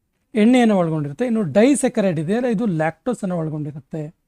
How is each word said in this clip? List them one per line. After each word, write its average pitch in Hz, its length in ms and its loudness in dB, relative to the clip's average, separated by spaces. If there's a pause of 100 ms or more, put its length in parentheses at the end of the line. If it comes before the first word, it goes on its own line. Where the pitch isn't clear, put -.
(360)
ಎಣ್ಣೆಯನ್ನು 226 420 4
ಒಳಗೊಂಡಿರುತ್ತೆ. 156 480 -2
ಇನ್ನು 226 160 -2
ಡೈಸ್ಯಾಕರೈಡ್ 202 760 2
ಇದೆಯಲ್ಲ, 214 280 -2
ಇದು 233 180 -2
ಲ್ಯಾಕ್ಟೋಸ್ 165 580 -4
ಅನ್ನ 185 100 -4
ಒಳಗೊಂಡಿರುತ್ತೆ. 151 840 -8 (120)